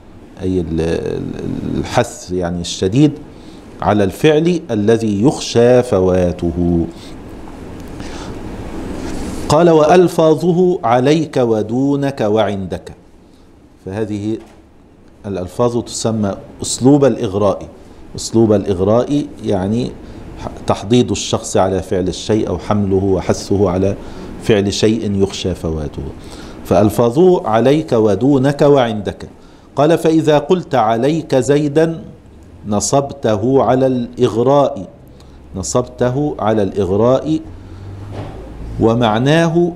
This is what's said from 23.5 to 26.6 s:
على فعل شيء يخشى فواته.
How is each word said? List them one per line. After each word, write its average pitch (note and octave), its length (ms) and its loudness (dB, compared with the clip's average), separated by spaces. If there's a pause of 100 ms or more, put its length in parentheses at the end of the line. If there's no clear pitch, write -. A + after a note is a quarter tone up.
على F#2 260 0 (480)
فعل G2+ 300 2
شيء G#2+ 500 0
يخشى F#2+ 320 -4
فواته. D#2 480 -6 (640)